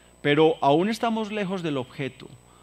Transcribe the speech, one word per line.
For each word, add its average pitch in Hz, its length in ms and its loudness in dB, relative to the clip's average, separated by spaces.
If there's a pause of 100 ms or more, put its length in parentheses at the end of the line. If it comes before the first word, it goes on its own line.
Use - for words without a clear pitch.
(220)
Pero 151 380 4
aún 156 280 4
estamos 220 420 -4
lejos 196 320 -6
del 151 140 -4
objeto, 131 520 -10 (340)